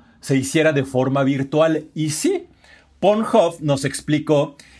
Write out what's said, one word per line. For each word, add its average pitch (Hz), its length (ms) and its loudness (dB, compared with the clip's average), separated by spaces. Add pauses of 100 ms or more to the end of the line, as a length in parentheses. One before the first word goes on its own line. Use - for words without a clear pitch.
(200)
se - 160 -2
hiciera 151 380 2
de 139 100 0
forma 135 400 0
virtual. 147 720 0
Y 156 140 -4
sí, - 380 -2 (520)
Pornhub 208 640 2
nos 143 240 0
explicó 147 680 -2 (240)